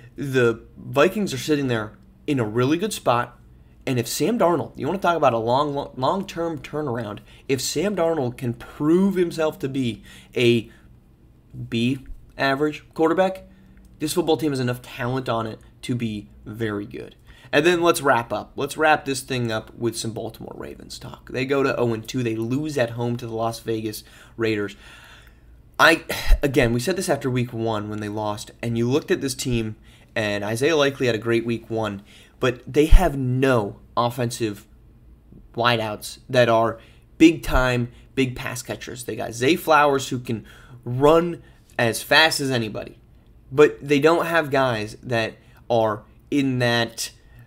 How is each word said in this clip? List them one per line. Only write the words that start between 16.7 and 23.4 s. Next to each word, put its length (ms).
good. 300
And 120
then 180
let's 200
wrap 300
up. 240
Let's 200
wrap 280
this 180
thing 280
up 240
with 220
some 160
Baltimore 440
Ravens 420
talk. 320
They 160
go 160
to 140
oh 180
and 120
two. 160
They 140
lose 400
at 140
home 260
to 100
the 80
Las 260